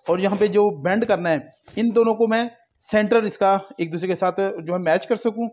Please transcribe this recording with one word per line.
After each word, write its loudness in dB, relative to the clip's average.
और 0
यहाँ 0
पे 2
जो 4
bend 0
करना 0
है, -2
इन 0
दोनों 4
को 2
मैं 0
center 2
इसका 2
एक -4
दूसरे -6
के -2
साथ -2
जो -8
है -2
match 0
कर -2
सकूँ -4